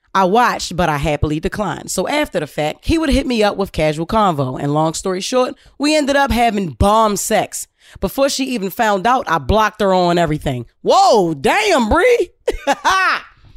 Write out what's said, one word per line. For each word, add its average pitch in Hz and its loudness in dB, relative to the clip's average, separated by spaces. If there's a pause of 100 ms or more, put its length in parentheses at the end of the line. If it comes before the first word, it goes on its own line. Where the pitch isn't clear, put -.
(160)
I 190 4
watched, 202 0
but 175 0
I 151 0
happily 151 -2
declined. 190 -6
So 180 -4
after - -2
the 160 -6
fact, - -6
he 330 2
would 320 0
hit 262 0
me 233 0
up 202 0
with 190 -4
casual 156 -2
convo. 156 0
And 143 -2
long 160 0
story 185 -6
short, 247 -2 (220)
we 294 0
ended 285 2
up 277 2
having 214 0
bomb 202 2
sex. - -2 (320)
Before 269 -2
she 269 -4
even 226 -4
found 202 -2
out, 247 2
I 165 0
blocked 202 0
her 196 2
on 175 2
everything." 147 -2 (160)
Whoa, 262 4
damn, 269 0
Bree. 370 2
<laughs> - -20 (1160)